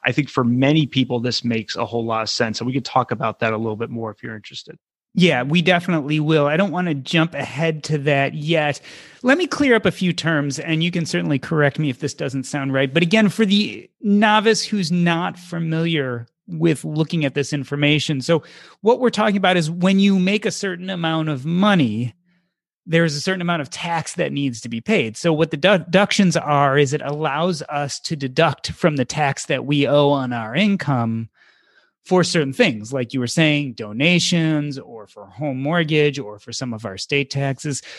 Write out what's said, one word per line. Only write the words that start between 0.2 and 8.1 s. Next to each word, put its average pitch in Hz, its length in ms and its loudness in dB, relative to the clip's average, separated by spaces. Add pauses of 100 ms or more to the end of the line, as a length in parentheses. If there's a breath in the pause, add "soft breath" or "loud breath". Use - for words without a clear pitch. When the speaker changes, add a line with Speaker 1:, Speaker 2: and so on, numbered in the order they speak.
Speaker 1:
for 135 140 0
many 135 420 4
people, 127 340 0
this 120 240 -4
makes 113 320 -4
a 104 80 -4
whole 113 220 -4
lot 113 160 -2
of 110 80 -6
sense. 110 300 -2
And 120 80 -4
we 123 60 -4
could 135 120 -2
talk - 240 0
about 113 300 -4
that 110 140 0
a 110 40 -4
little 110 180 -4
bit 110 140 -8
more 113 220 -8
if - 100 -20
you're 117 140 -12
interested. - 420 -18 (380)
Speaker 2:
Yeah, 160 260 4
we 156 220 2
definitely 165 560 2
will. 151 260 2
I 147 120 0
don't 196 120 2
want 175 200 -2
to 156 40 0
jump 160 400 0
ahead 147 520 -4
to 156 140 -2
that 139 360 0